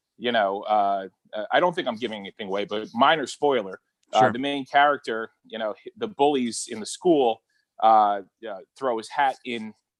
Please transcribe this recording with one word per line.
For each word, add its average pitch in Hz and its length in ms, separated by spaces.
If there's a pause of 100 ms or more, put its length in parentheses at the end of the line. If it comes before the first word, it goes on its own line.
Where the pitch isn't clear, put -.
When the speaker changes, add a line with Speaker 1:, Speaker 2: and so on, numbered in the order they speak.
(180)
Speaker 1:
you 120 140
know, 101 320
uh, 98 440 (260)
uh, 107 180
I 131 80
don't 175 160
think 165 120
I'm 117 100
giving 110 240
anything 98 260
away, 98 180
but 104 280
minor 139 320
spoiler, 117 540 (340)
uh, 107 60
Speaker 2:
Sure. 110 120
Speaker 1:
the 120 80
main 139 260
character, 131 640 (140)
you 113 120
know, 110 140 (120)
h-, - 140
the 110 100
bullies 127 600
in 113 100
the 101 60
school, 139 560 (400)
uh, 104 400 (260)
uh, 98 120 (180)
throw 127 200
his 107 120
hat 135 360
in 117 280 (260)